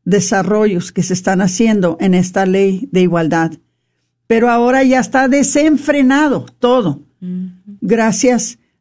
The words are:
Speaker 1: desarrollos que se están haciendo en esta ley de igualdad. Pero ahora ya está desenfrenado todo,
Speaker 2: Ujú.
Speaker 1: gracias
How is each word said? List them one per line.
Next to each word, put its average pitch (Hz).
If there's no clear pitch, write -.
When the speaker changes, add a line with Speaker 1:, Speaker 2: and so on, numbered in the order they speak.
Speaker 1:
desarrollos 196
que 185
se 185
están 185
haciendo 185
en 190
esta 180
ley 190
de 185
igualdad. 165
Pero 226
ahora 240
ya 262
está 262
desenfrenado 285
todo, 240
Speaker 2:
Ujú. 180
Speaker 1:
gracias 226